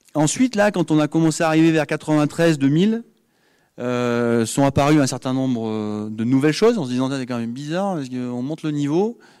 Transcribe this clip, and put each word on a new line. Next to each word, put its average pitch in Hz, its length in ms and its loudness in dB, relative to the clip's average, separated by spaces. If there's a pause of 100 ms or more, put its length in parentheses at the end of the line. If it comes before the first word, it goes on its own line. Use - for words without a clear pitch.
(140)
ensuite, 202 420 2
là, 208 160 2
quand 170 180 -2
on 156 80 4
a 151 80 2
commencé 165 380 0
à - 20 2
arriver 160 240 4
vers 156 160 2
quatre-vingt-treize, 156 720 0
deux 135 100 2
mille, 214 360 2 (760)
euh, 120 680 0
sont 139 180 0
apparues 143 360 4
un 131 60 2
certain 131 260 -6
nombre, 127 360 -2
euh, 107 420 -6
de 110 140 -6
nouvelles 135 280 2
choses, 226 240 2
en 160 100 -4
se 123 40 -6
disant, 127 180 -2
c'est 131 180 -6
quand 123 120 -6
même 117 140 -6
bizarre, 165 420 -6
parce 139 140 -8
qu'on 123 340 -8
monte 156 220 -10
le 151 80 -4
niveau, 156 460 -2 (220)